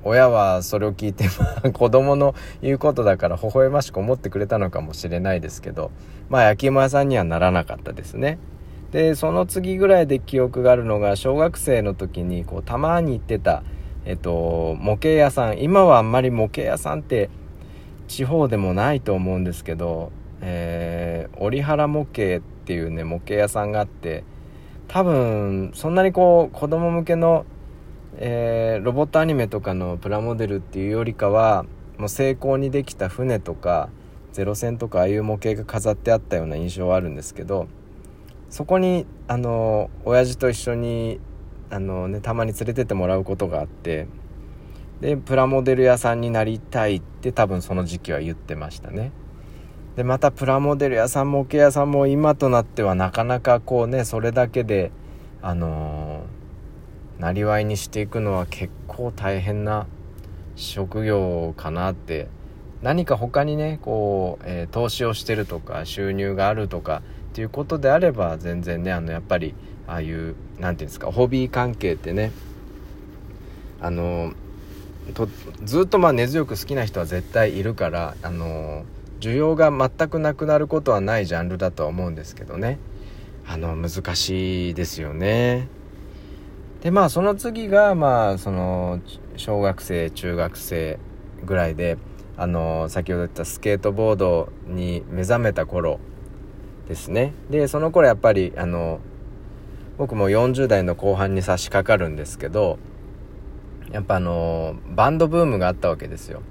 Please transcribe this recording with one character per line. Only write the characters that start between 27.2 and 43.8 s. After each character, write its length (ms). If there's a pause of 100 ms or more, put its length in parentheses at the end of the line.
え 680
ー、 40
ロ 80
ボ 100
ッ 40
ト 120
ア 60
ニ 80
メ 160
と 100
か 140
の 240
プ 100
ラ 140
モ 160
デ 100
ル 80
っ 60
て 180
い 80
う 40
よ 120
り 100
か 160
は、 360 (320)
も 80
う 40
精 260
巧 200
に 160
で 140
き 80
た 160
船 320
と 120
か、 360 (420)
ゼ 140
ロ 100
戦 220
と 100
か、 120
あ 40
あ 40
い 80
う 80
模 180
型 140
が 100
飾 260
っ 40
て 160
あ 60
っ 20
た 180
よ 60
う 40
な 80
印 240
象 80
は 80
あ 40
る 100
ん 60
で 60
す 120
け 100
ど、 240 (840)
そ 160
こ 140
に、 260 (220)
あ 100
の、 520 (160)
親 200
父 120
と 120
一 80
緒 180
に、 440 (500)
あ 100
の 280
ね、 140
た 120
ま 120
に 80
連 140
れ 60
て 100
っ 20
て 80
も 140
ら 100
う 60
こ 120
と 120
が 120
あ 60
っ 20
て、 400 (920)